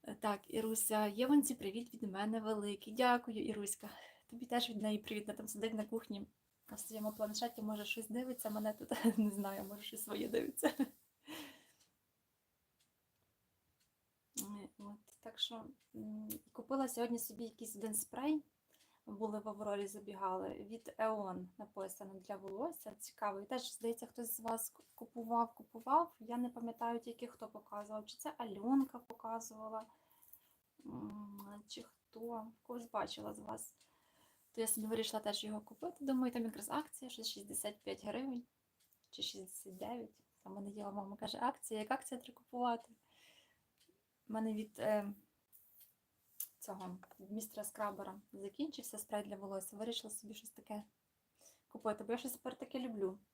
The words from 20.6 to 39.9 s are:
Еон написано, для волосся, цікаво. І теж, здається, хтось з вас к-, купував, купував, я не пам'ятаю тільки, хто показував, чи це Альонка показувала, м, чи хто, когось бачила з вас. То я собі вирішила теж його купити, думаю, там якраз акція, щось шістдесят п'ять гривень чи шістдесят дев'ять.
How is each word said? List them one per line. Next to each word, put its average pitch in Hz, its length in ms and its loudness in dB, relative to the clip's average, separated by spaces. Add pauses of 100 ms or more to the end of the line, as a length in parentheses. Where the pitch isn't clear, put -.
Еон 196 600 2
написано, 196 560 -8 (140)
для 202 80 -2
волосся, 196 640 -4
цікаво. 202 400 -2
І 202 60 -8
теж, 254 280 -2
здається, 233 320 -2
хтось 233 320 -4
з - 20 -4
вас 226 300 0
к-, - 140 -16 (120)
купував, 233 580 2
купував, 285 680 4
я 240 180 -4
не 247 120 2
пам'ятаю 233 500 0
тільки, 233 280 -6
хто 226 200 -10
показував, 214 580 -8
чи - 120 -14
це 294 200 -6
Альонка 240 640 4
показувала, 220 840 -6 (1000)
м, 208 840 -8
чи - 160 -10
хто, 226 680 -8 (100)
когось 240 300 -8
бачила 208 420 -2
з 220 60 -10
вас. - 360 -8 (800)
То 233 80 0
я 220 60 4
собі 220 200 2
вирішила 220 320 2
теж 208 240 2
його 214 180 -2
купити, 302 440 -6
думаю, 254 280 6
там 240 120 2
якраз 220 240 -4
акція, - 420 -2
щось 226 180 -4
шістдесят 202 540 -4
п'ять 196 220 -4
гривень 240 380 0 (680)
чи - 120 -8
шістдесят 190 560 -6
дев'ять. 226 460 -6 (200)